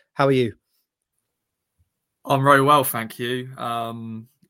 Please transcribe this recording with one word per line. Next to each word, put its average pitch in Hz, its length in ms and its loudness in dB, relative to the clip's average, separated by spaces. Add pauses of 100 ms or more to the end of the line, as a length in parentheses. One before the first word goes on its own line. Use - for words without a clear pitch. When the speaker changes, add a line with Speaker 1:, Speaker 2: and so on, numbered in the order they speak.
(140)
Speaker 1:
How 139 120 2
are 139 60 4
you? 127 220 0 (1700)
Speaker 2:
I'm 135 200 0
very 139 180 6
well, 143 220 4
thank 113 340 -8
you. 123 400 -6
Um, 117 720 -10 (220)